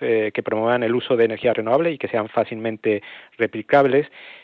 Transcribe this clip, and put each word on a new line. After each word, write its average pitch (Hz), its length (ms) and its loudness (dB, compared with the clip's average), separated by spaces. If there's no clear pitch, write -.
eh, 113 320 0
que 117 100 -4
promuevan 117 400 0
el 113 120 0
uso 123 200 -2
de 117 120 4
energías 113 300 0
renovables 127 380 0
y 135 40 -10
que 123 100 -6
sean 110 200 -4
fácilmente 110 720 -2
replicables. 135 720 2